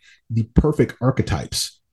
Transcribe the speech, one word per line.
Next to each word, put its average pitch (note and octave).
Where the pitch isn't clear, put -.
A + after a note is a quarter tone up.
the A2+
perfect -
archetypes -